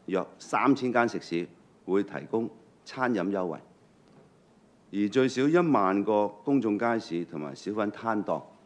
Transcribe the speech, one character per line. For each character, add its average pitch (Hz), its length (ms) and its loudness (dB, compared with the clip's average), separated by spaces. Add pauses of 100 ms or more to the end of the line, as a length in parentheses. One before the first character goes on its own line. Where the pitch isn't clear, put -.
約 92 220 -2 (120)
三 127 380 2
千 127 160 -2
間 120 160 4
食 98 100 -4
肆 85 300 -4 (380)
會 95 180 2
提 69 160 -10 (100)
供 113 180 -2 (360)
餐 127 300 -2
飲 98 160 0
優 92 180 -2
惠， 76 100 -8 (1300)
而 101 160 0
最 131 180 4
少 127 220 0
一 160 80 4
萬 101 480 4
個 104 240 2
公 139 320 0
眾 107 180 0
街 117 200 0
市 85 260 -4
同 78 160 -10
埋 71 160 -10
小 - 160 -8
販 104 180 -2
攤 110 320 -4
檔 85 200 -2 (240)